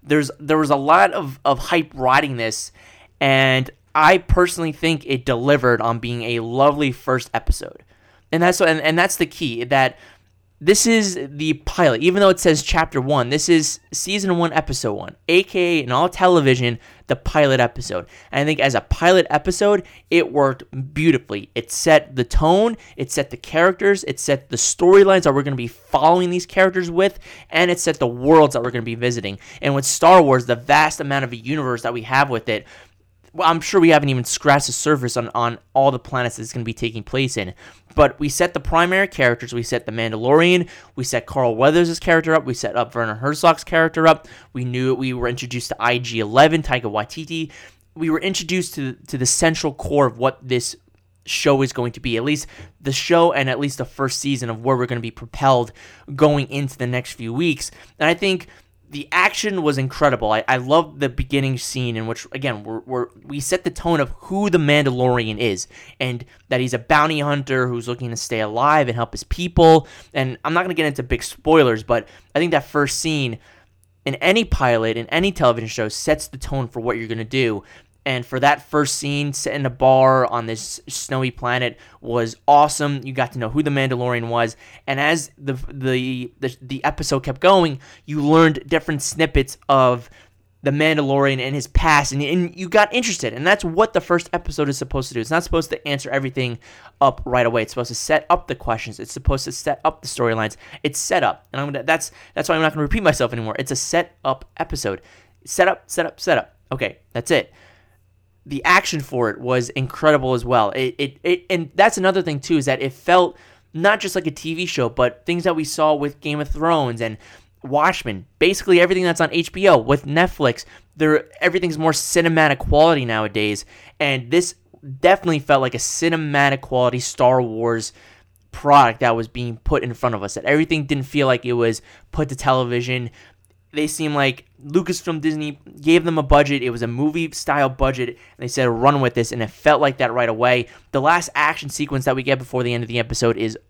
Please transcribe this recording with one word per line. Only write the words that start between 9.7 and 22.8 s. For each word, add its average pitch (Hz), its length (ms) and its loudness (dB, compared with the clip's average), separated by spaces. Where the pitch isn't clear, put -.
this 190 260 4
is 214 340 2
the 147 320 -4
pilot. 131 360 2
Even 180 200 4
though 196 80 8
it 180 100 2
says 156 240 2
Chapter 160 380 0
One, 131 280 0
this 151 200 -2
is 160 320 2
Season 190 460 -4
One, 170 160 -2
Episode 131 400 -4
One, 95 220 -12
A 175 160 4
K 185 160 -6
A 175 240 0
in 123 80 -6
all 143 160 2
television, 135 720 2
the 131 100 -2
pilot 139 420 2
episode. 98 480 -4
And 135 80 -2
I 143 60 0
think 156 160 -2
as 131 120 2
a 113 80 0
pilot 175 480 2
episode, 185 560 0
it 175 220 2
worked 135 320 0
beautifully. 151 640 0
It 180 160 -6
set 156 440 2
the 127 80 0
tone, 190 540 2